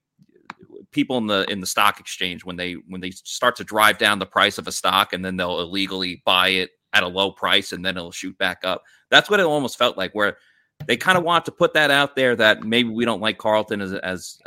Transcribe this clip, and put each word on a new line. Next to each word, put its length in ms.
people 260
in 80
the, 240
in 100
the 60
stock 340
exchange, 440
when 120
they, 180
when 260
they 100
start 460
to 80
drive 340
down 220
the 60
price 320
of 100
a 40
stock 400
and 120
then 120
they'll 240
illegally 640
buy 240
it 220
at 100
a 60
low 240
price 400
and 120
then 120
it'll 160
shoot 260
back 240
up. 220
That's 180
what 120
it 60
almost 320
felt 180
like, 180
where 220
they 100
kinda 240
want 240
to 80
put 220
that 180
out 240
there 180
that 300
maybe 240
we 160
don't 160
like 180
Carlton 420
as, 140
as, 520